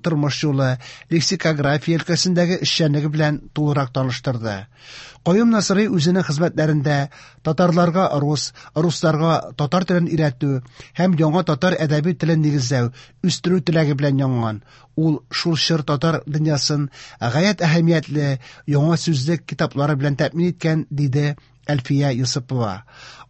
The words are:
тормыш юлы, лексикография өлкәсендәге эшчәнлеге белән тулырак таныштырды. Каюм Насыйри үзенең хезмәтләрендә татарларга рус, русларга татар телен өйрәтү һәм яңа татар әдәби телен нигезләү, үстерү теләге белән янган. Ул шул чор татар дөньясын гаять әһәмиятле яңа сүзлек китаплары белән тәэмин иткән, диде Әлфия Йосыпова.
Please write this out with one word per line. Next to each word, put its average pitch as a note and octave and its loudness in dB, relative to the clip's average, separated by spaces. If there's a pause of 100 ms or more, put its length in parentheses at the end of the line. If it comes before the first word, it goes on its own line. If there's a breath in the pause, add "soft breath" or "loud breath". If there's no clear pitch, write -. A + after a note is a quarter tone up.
тормыш D3 -2
юлы, C#3 0 (420 loud breath)
лексикография D#3+ 0
өлкәсендәге F3 0
эшчәнлеге D3+ 0
белән D3+ 0 (180)
тулырак D3 0
таныштырды. B2 -4 (720 loud breath)
Каюм G#3+ 4
Насыйри G#3 2
үзенең F3+ 2
хезмәтләрендә D3+ 0 (440 loud breath)
татарларга F3 2 (160)
рус, C#3+ -2 (240 loud breath)
русларга D#3 0
татар D#3 0
телен F3 0
өйрәтү C#3+ 0 (400 loud breath)
һәм F3+ 2
яңа D#3 2
татар E3+ 0
әдәби D3+ 0
телен D#3+ 0
нигезләү, B2+ 0 (320 loud breath)
үстерү F3+ 0
теләге D#3 2
белән C#3 0
янган. A2+ -2 (320 soft breath)
Ул D#3+ 0
шул E3 -2
чор D#3+ 0
татар D3 0
дөньясын D3 0 (320 loud breath)
гаять E3+ 0
әһәмиятле D#3 2 (320 loud breath)
яңа D3+ 2
сүзлек D#3 -2
китаплары C#3+ -2
белән C#3 0
тәэмин E3+ 0
иткән, D#3+ -2
диде D3 0 (300 soft breath)
Әлфия C#3 0
Йосыпова. A#2+ -4 (460 loud breath)